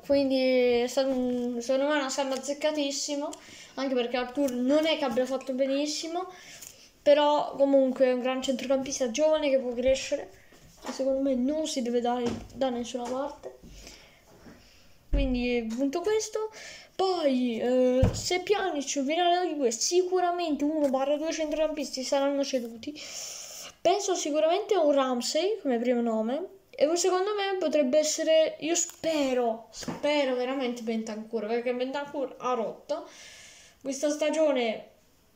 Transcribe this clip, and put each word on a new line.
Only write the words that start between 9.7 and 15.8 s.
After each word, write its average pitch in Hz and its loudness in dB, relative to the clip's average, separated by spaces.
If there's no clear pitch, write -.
crescere, 262 0
e 262 -8
secondo 269 0
me 277 2
non 285 0
si 277 -2
deve 240 0
dare 240 0
da 262 -2
nessuna 240 -6
parte. 277 -8
Quindi, 247 2
punto 277 0